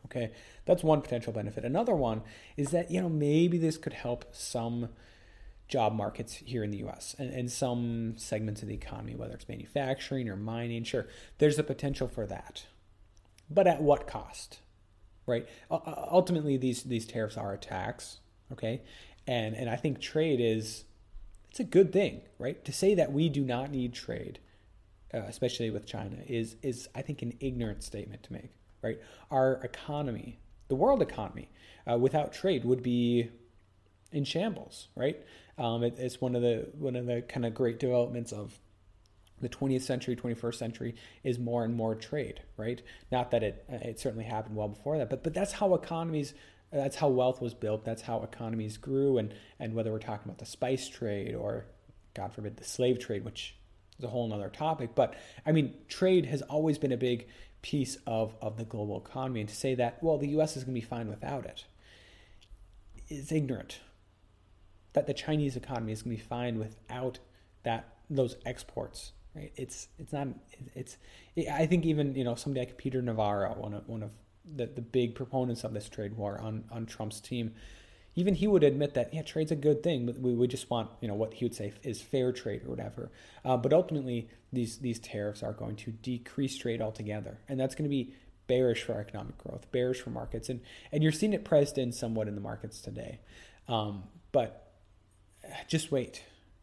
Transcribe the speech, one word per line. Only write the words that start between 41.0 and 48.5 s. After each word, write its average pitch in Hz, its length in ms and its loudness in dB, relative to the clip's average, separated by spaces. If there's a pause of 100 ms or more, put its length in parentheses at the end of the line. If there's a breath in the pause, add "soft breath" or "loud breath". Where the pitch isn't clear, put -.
is 123 140 0
more 120 260 0
and 117 120 0
more 113 200 2
trade, 123 460 -6 (160)
right? 117 240 -4 (300 loud breath)
Not 123 200 2
that 113 120 4
it, - 280 -2
uh, 123 40 -6
it 117 240 -6
certainly 113 260 -4
happened 110 300 -4
well 107 140 0
before 143 280 -2
that, 117 120 0
but, - 140 -4
but 165 100 -2
that's 202 180 0
how 190 220 4
economies, 165 600 0 (380 loud breath)
that's 139 240 0
how 147 140 4
wealth 127 320 4
was 117 120 -4
built. 107 320 -2
That's 113 160 -4
how 113 220 -4
economies 113 540 -6